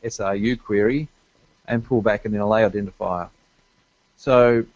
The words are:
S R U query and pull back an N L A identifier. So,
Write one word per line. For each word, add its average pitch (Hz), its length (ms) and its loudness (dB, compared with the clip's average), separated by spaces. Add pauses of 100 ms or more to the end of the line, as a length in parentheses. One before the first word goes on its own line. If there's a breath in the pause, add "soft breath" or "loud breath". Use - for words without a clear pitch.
S 113 160 -10
R 101 160 -2
U 113 200 -2
query 117 520 -2 (580)
and 117 180 -2
pull 117 180 0
back 101 220 0
an 107 100 -4
N 104 60 -2
L 104 140 0
A 110 140 4
identifier. 95 600 -6 (880)
So, 120 480 4 (120)